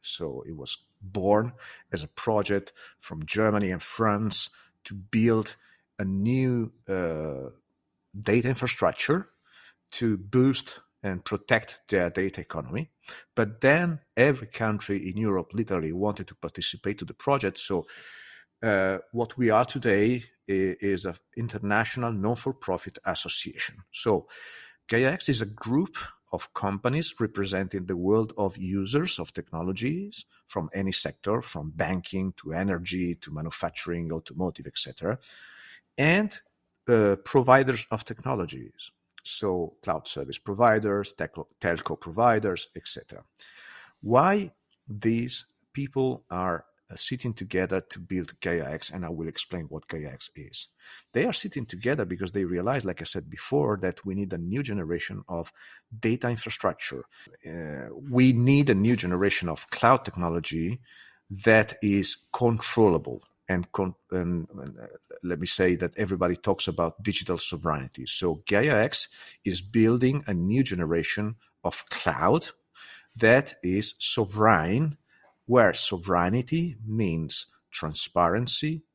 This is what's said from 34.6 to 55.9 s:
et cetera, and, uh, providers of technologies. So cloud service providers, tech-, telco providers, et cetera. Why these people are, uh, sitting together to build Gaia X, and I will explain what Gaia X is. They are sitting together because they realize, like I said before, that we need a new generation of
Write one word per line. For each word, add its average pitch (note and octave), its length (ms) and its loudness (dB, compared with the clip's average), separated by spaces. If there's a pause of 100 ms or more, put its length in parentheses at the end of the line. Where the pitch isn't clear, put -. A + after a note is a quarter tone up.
et - 100 -8
cetera, E2+ 400 -4 (800)
and, F3+ 420 2 (480)
uh, G#2+ 280 6 (100)
providers C3 680 6
of A2 140 -6
technologies. F2 840 -8 (320)
So F2+ 600 -2
cloud D#2+ 240 -4
service C#2 300 -6
providers, G#2 760 2
tech-, - 220 -8 (240)
telco E2 400 -2
providers, G#2+ 760 2
et - 120 -12
cetera. - 360 -10 (800)
Why E3+ 500 4 (360)
these A2+ 580 0 (280)
people C3+ 560 -2
are, F2+ 360 -2 (240)
uh, - 60 -14
sitting B2 380 -6
together F#2 480 -2
to - 180 -16
build F2+ 420 -6
Gaia E2+ 280 -2
X, D#2+ 200 -6
and F2 160 -8
I E2 40 -8
will E2 180 -6
explain D#2+ 420 -8
what D#2 180 -12
Gaia D2+ 240 -10
X - 240 -12
is. - 320 -12 (460)
They C#3 120 2
are A#3+ 80 -2
sitting D3 320 -4
together A#2 380 -2
because F2+ 280 -4
they G2 120 0
realize, F#2 400 0
like F#2 180 -6
I E2+ 40 -8
said - 240 -6
before, B2+ 480 0
that F#2 260 -4
we F#2+ 120 -4
need G2 180 -4
a F2 40 -6
new F#2 260 -4
generation G2 640 -4
of E2 240 -6 (440)